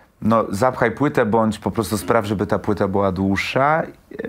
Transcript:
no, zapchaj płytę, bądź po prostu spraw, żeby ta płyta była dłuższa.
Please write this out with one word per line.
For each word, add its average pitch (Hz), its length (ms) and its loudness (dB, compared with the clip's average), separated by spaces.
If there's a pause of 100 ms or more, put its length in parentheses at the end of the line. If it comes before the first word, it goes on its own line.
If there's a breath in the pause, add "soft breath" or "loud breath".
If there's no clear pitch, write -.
(220 loud breath)
no, 110 280 2
zapchaj 120 400 2
płytę, 139 360 0
bądź 110 320 2
po 104 120 -4
prostu 104 280 -2
spraw, 113 280 2
żeby 104 200 -2
ta 98 120 0
płyta 101 300 0
była 98 240 2
dłuższa. 113 720 0 (460)